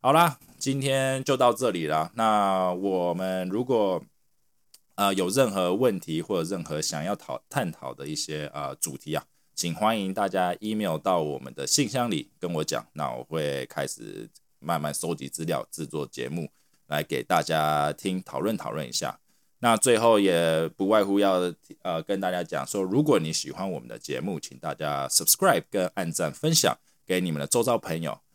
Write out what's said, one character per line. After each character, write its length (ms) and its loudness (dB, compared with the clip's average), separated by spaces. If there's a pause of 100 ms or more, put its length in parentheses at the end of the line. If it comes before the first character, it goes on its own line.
好 100 4
啦， 260 4 (200)
今 200 -2
天 460 0
就 100 2
到 160 6
这 200 0
里 160 -2
啦。 280 0
那 600 2
我 400 0
们 340 -2
如 160 -2
果 400 2 (920)
呃， 180 2
有 140 0
任 220 2
何 240 2
问 240 2
题 240 -6
或 200 -2
者 60 -4
任 160 -6
何 160 -6
想 220 -4
要 140 -4
讨-， 340 -10
探 220 -4
讨 200 -12
的 140 -12
一 80 -6
些， 400 -6
呃， 220 -6
主 200 -6
题 180 -8
啊， 100 -4 (300)
请 200 -4
欢 240 2
迎 160 -4
大 140 0
家 320 0
email 360 -2
到 240 2
我 180 -4
们 160 -12
的 120 -8
信 220 2
箱 220 -2
里 280 -4
跟 160 -6
我 100 -2
讲， 280 -4
那 180 -4
我 140 -8
会 420 -4
开 200 -6
始 420 -12 (320)
慢 200 -2
慢 140 -4
收 200 -2
集 140 -8
资 160 -8
料， 260 -2
制 140 -8
作 220 -6
节 220 -8
目 200 -6 (380)
来 160 -2
给 200 -4
大 200 2
家 500 2
听， 300 -4
讨 180 -8
论， 160 -2
讨 140 -8
论 180 -8
一 40 -14
下。 260 -6 (420)
那 160 4
最 220 4
后 220 6
也 560 4
不 120 0
外 140 6
乎 160 4
要， 340 4 (300)
呃， 200 -4
跟 180 -2
大 100 0
家 140 -2
讲 220 -4
说， 160 -2
如 200 2
果 160 4
你 140 -2
喜 180 -4
欢 180 -6
我 120 -6
们 80 -18
的 100 -12
节 220 -6
目， 180 -4
请 200 -14
大 160 -6
家 340 -4
subscribe 640 4
跟 240 0
按 180 -4
赞 180 -2
分 240 -2
享 220 4 (300)
给 140 2
你 120 -2
们 80 -2
的 60 -2
周 160 2
遭 160 2
朋 240 -4
友。 180 -6 (140)